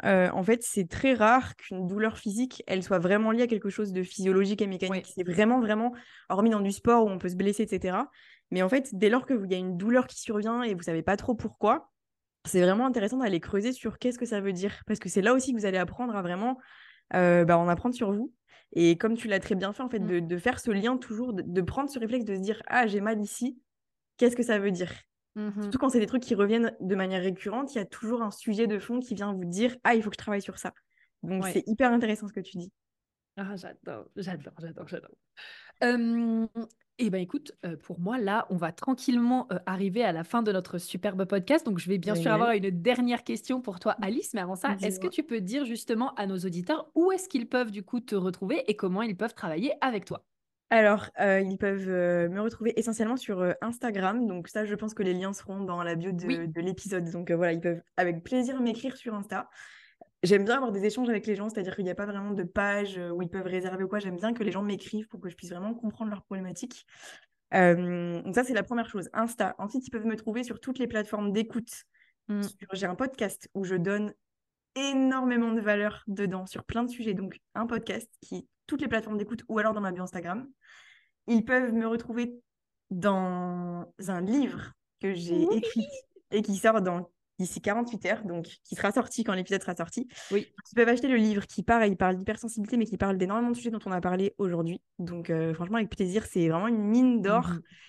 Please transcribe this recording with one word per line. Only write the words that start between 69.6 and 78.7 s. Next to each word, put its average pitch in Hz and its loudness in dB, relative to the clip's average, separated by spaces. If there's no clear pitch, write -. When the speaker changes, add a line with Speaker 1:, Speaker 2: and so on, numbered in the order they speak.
Speaker 1:
ils - -14
peuvent 226 -6
me 220 0
trouver 220 -6
sur 240 -10
toutes 262 -6
les 240 2
plateformes 208 -2
d'écoute. 220 -4
Speaker 2:
Mm. 208 -2
Speaker 1:
Sur, - -10
j'ai 190 -4
un 180 -4
podcast 254 -4
où 196 -4
je 185 0
donne 202 0
énormément 262 2
de 226 0
valeur 208 0
dedans, 190 -2
sur - -12
plein 233 -4
de 247 -2
sujets. 220 -4
Donc, 190 -6
un 220 -2
podcast 233 -6
qui, - -10
toutes 285 -4